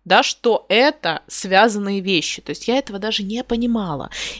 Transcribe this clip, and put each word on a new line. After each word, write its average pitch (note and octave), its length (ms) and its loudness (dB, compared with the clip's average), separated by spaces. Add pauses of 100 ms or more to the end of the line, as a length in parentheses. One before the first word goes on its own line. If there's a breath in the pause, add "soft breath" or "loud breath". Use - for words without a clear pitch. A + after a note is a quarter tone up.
да, F#3+ 200 4
что - 440 0
это A3 600 0
связанные G3+ 720 2
вещи. F#3 420 -2
То - 80 -12
есть - 180 -10
я B3 120 2
этого A3 180 -6
даже G#3+ 240 -4
не G#3+ 220 -6
понимала. A3+ 640 -2 (300 loud breath)